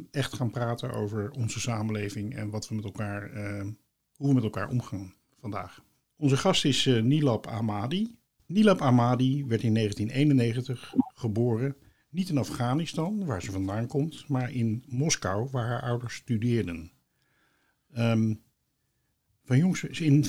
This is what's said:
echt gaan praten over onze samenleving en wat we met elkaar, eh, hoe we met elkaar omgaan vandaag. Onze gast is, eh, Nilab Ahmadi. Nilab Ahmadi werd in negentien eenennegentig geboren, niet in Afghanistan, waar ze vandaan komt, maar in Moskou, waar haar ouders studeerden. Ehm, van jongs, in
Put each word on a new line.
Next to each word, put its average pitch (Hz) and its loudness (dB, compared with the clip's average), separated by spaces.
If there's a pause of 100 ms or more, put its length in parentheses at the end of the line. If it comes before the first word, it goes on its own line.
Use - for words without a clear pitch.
(100)
echt 139 -4
gaan 120 -2
praten 120 -4
over 107 -4
onze 113 -4
samenleving 107 -4
en 107 -6
wat 107 -8
we 110 -8
met 104 -4
elkaar, 101 -8
eh, 101 -8 (500)
hoe 139 0
we 139 6
met 123 6
elkaar 107 -2
omgaan 98 -4 (260)
vandaag. 101 -10 (340)
Onze 139 4
gast - 2
is, 143 2
eh, 120 4
Nilab 131 2
Ahmadi. 117 -4 (300)
Nilab 202 6
Ahmadi 127 4
werd 117 0
in 113 2
negentien 107 0
eenennegentig 123 2 (200)
geboren, 120 0 (320)
niet 180 -4
in 147 0
Afghanistan, 160 -2
waar 104 -2
ze 104 -8
vandaan 95 -4
komt, - -4
maar 127 -2
in 117 -2
Moskou, 123 -2
waar 127 -4
haar 123 -4
ouders 120 -4
studeerden. 107 -2 (1000)
Ehm, 113 2 (1080)
van 127 4
jongs, 175 2
in 151 4